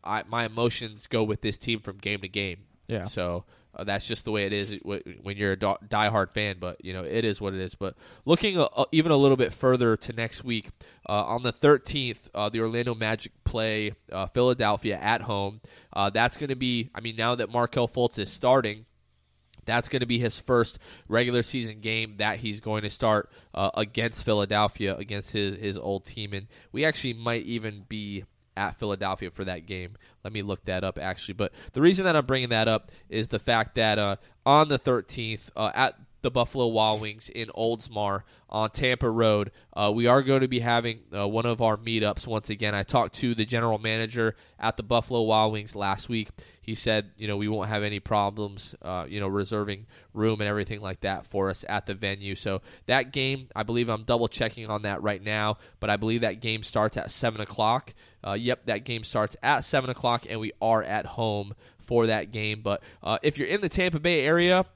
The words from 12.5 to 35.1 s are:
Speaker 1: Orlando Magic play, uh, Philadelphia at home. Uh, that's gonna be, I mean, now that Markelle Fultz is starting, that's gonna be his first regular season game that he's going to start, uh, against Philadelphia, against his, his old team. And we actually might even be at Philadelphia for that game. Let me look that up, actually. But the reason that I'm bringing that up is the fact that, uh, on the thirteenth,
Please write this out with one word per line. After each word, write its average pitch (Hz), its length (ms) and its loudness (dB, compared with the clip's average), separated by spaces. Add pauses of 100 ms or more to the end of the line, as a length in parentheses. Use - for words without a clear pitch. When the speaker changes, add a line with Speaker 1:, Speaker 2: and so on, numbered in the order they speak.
Speaker 1:
Orlando 117 340 -2
Magic 110 360 -4 (120)
play, 107 500 -2 (180)
uh, 95 160 -4
Philadelphia 117 720 2
at 101 240 0
home. 104 380 -4 (320)
Uh, 101 180 0
that's 113 280 2
gonna 135 180 -4
be, 123 400 -2
I - 60 -10
mean, 113 140 -10
now 117 200 2
that 113 160 -2
Markelle 120 360 2
Fultz 120 320 0
is 104 120 -2
starting, 113 540 2 (800)
that's 120 240 0
gonna 127 160 0
be 120 140 2
his 117 200 0
first 120 380 2 (320)
regular 120 320 4
season 113 400 -6
game 110 360 -4
that 104 200 0
he's 107 220 -6
going 107 240 -2
to 104 60 -4
start, 107 420 2 (240)
uh, 95 180 0
against 113 500 -2
Philadelphia, 104 720 0
against 101 380 -8
his, 101 240 -2
his 101 200 -4
old 98 280 -4
team. 104 280 -10
And 101 140 -10 (240)
we 143 140 0
actually 139 280 -2
might 117 320 -4
even 107 440 -6
be 101 360 -8 (320)
at 101 220 -4
Philadelphia 95 500 -4
for 95 140 -10
that 90 220 -8
game. 92 320 -10 (260)
Let 98 80 -10
me 104 100 -6
look 98 240 -6
that 92 200 -2
up, 95 120 -4
actually. 92 360 -6
But 95 180 -2 (220)
the 127 80 0
reason 185 240 6
that 170 100 6
I'm 147 100 4
bringing 127 240 0
that 113 200 4
up 110 200 0 (200)
is 110 180 -2
the 113 120 -4
fact 113 360 0
that, 110 240 4
uh, 101 160 0 (300)
on 151 240 8
the 139 80 2
thirteenth, 113 800 -2